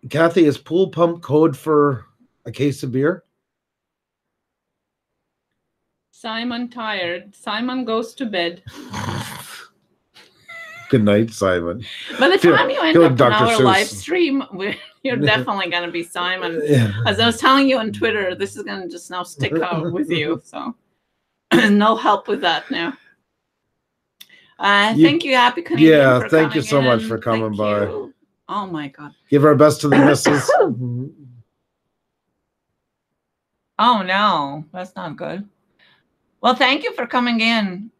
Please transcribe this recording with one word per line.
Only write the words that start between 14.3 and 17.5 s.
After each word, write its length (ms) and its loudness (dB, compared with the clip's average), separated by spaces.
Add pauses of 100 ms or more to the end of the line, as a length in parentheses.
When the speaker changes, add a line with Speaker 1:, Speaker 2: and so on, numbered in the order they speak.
Speaker 2:
<laughs> 60 -20
we're, 200 -8 (300)
you're 140 -2
Speaker 1:
<laughs> 40 -2
Yeah. 140 2
Speaker 2:
definitely 340 -2
gonna 220 -4
be 120 -6
Simon. 600 -6
Speaker 1:
Yeah. 300 2 (120)
Speaker 2:
As 140 0
I 60 2
was 120 0
telling 300 4